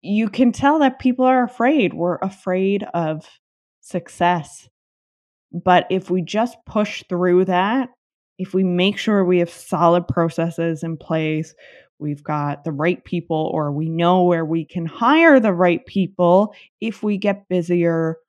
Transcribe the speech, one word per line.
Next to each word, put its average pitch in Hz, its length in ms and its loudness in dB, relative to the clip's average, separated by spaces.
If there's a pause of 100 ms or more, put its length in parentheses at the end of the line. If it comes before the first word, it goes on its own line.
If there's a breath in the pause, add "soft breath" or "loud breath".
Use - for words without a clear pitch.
you 208 220 0
can 240 240 2
tell 294 280 0
that 262 200 2
people 254 240 0
are 254 220 4
afraid. 247 480 0
We're 170 240 -4
afraid 196 680 -2 (100)
of 160 320 -4 (540)
success. - 880 -4 (880)
But 180 360 0
if 185 220 -4
we 180 100 -2
just 214 440 -6
push - 420 -6
through 180 380 2
that, 190 420 0 (500)
if - 160 -8
we 190 120 0
make 185 320 0
sure 202 260 0
we 180 160 2
have 175 100 0
solid 170 560 0
processes 165 760 -4
in 165 140 -8
place, 156 580 -6 (440 loud breath)
we've 147 220 -8
got 147 440 -6
the 165 80 -6
right 160 320 -2
people, 160 480 -4
or 151 180 -4
we 151 160 -4
know 170 360 2
where 170 200 2
we 160 220 -4
can 170 200 -8
hire 285 540 4
the 214 140 2
right 175 320 2
people 185 680 2 (280 loud breath)
if 220 200 -8
we 208 160 -2
get 196 300 -4
busier. 170 720 0 (120)